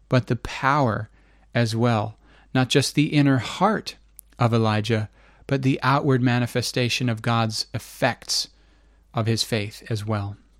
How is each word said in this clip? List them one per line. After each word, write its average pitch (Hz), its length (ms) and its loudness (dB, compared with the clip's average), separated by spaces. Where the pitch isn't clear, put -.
but 127 160 2
the 127 100 -2
power 135 720 -2
as 120 200 0
well. 113 440 0
Not 127 140 2
just - 260 0
the 147 120 2
inner 139 320 4
heart - 580 -2
of 117 160 2
Elijah, 107 540 0
but 139 140 0
the 131 200 2
outward 135 400 2
manifestation 123 840 0
of 113 120 -2
God's 113 540 -2
effects - 720 -4
of 113 140 -2
his 113 160 0
faith 107 480 -6
as 107 160 -4
well. 101 300 -4